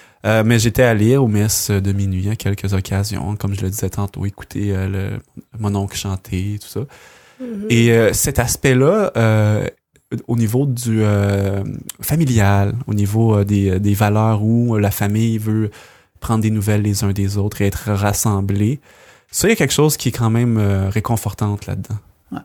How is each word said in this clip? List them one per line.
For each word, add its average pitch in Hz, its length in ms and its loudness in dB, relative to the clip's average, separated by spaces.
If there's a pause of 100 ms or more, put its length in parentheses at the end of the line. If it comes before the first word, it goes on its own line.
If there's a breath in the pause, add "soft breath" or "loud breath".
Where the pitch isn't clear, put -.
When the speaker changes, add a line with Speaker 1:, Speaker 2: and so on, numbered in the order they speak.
(240 loud breath)
Speaker 1:
Euh, 110 200 2
mais 117 140 4
j'étais 113 240 2
allé 113 340 4
aux 135 120 2
messes 104 420 0
de 98 220 0
minuit 98 380 -2
à 110 60 -4
quelques 98 360 -4
occasions, 98 640 -2
comme 98 180 -4
je 98 60 -6
le 95 100 -2
disais 98 200 -4
tantôt, 98 360 -6
écouter, 101 480 -6
euh, 95 140 -2
le, 98 320 -6 (400)
mon 101 160 -2
oncle 98 200 -4
chanter, 95 640 -6
tout - 80 -20
ça. - 120 -8 (600 loud breath)
Speaker 2:
Mhm. 220 280 -10
Speaker 1:
Et, 117 240 4
euh, 113 200 4
cet - 280 -2
aspect-là, 139 760 2
euh, 107 500 2 (600)
au 123 100 -2
niveau 117 300 2
du, 120 360 0
euh, 98 600 2 (380)
familial, 110 760 2 (120)
au 107 80 -2
niveau, 107 420 2
euh, 101 80 4
des, 98 340 2
des 101 160 2
valeurs 107 480 2
où 117 360 2
la 101 120 2
famille 110 480 0
veut 107 320 -2 (500 loud breath)
prendre 110 220 0
des 107 80 2
nouvelles 104 320 0
les 104 220 0
uns 98 80 0
des 98 240 -2
autres 104 260 -2
et 98 40 2
être 104 260 -4
rassemblés, 101 880 0 (500 loud breath)
ça, - 180 -2
il - 20 4
y - 20 4
a 220 40 2
quelque 139 180 0
chose 151 220 2
qui - 120 -4
est 113 40 -2
quand 113 180 0
même, 117 280 2
euh, 98 300 2
réconfortante 104 800 -4
là-dedans. 98 300 -6 (360)
Speaker 3:
Ouais. - 120 -12